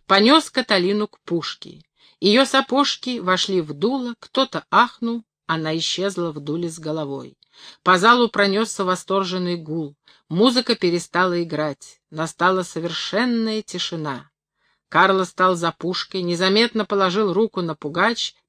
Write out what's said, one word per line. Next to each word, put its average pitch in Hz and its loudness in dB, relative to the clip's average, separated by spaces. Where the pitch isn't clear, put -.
понёс 233 6
Каталину 208 0
к - -16
пушке. - -8
Её 226 4
сапожки 262 0
вошли 185 0
в 151 -6
дуло, 240 -2
кто-то - -4
ахнул, 233 0
она 160 -4
исчезла 175 -4
в 147 -12
дуле 160 -6
с 160 -14
головой. 147 -8
По 180 4
залу 233 4
пронёсся 202 0
восторженный 180 -2
гул. 156 -8
Музыка 240 2
перестала 175 0
играть. 151 -6
Настала 175 0
совершенная 220 -4
тишина. 156 -8
Карло 190 4
стал 185 2
за 170 -2
пушкой, - -6
незаметно 190 2
положил 196 0
руку 202 0
на 160 -4
пугач, 180 -4